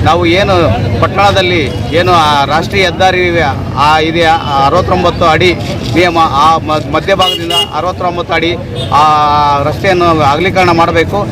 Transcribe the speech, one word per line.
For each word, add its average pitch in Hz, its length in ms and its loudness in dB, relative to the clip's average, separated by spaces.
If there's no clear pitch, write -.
ನಾವು 170 220 2
ಏನು 190 280 2
ಪಟ್ಟಣದಲ್ಲಿ 180 920 0
ಏನು 180 160 2
ಆ 151 340 2
ರಾಷ್ಟ್ರೀಯ 165 400 -2
ಹೆದ್ದಾರಿ 180 540 0
ಆ 151 240 2
ಇದೆಯಾ, 160 360 0
ಆ 147 300 -2
ಅರವತ್ತೊಂಬತ್ತು 175 600 0
ಅಡಿ 165 300 2
ನಿಯಮ, 170 220 0
ಆ 160 400 2
ಮ-, 151 340 -4
ಮಧ್ಯಭಾಗದಿಂದ 180 640 -2
ಅರವತ್ತೊಂಬತ್ತು 175 600 -4
ಅಡಿ 165 240 -2
ಆ 147 680 2
ರಸ್ತೆಯನ್ನು 170 580 0
ಅಗಲೀಕರಣ 175 500 2
ಮಾಡಬೇಕು. 170 600 0